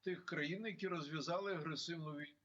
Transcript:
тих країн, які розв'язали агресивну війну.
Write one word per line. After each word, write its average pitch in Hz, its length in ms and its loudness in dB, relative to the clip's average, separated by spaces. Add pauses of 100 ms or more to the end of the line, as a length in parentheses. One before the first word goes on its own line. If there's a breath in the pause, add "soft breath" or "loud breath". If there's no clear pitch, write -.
тих 180 220 -2
країн, 170 420 2
які 190 220 0
розв'язали 170 640 2
агресивну 156 580 0
війну. 147 320 -6